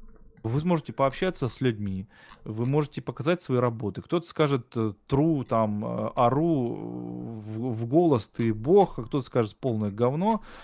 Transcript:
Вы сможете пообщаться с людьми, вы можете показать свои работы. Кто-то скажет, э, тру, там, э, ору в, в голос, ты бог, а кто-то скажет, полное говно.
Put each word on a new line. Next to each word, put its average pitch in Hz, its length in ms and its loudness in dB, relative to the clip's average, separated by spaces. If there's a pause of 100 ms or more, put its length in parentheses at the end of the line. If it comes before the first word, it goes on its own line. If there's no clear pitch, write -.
(440)
Вы 117 180 0
сможете 160 320 0
пообщаться 139 560 0
с - 120 -8
людьми, 101 460 -2 (380)
вы 110 220 -4
можете 139 340 -2
показать 135 400 -2
свои 127 180 0
работы. 113 440 -2
Кто-то - 240 -4
скажет, 139 480 0
э, 110 180 0 (140)
тру, 143 360 2
там, 110 420 0
э, 117 300 -4
ору 131 600 2 (640)
в, 110 320 -6
в 113 140 -4
голос, 143 420 4
ты 113 240 0
бог, 156 460 4
а 120 60 -6
кто-то 135 200 -2
скажет, 113 340 0
полное 107 320 -2
говно. 151 500 0 (220)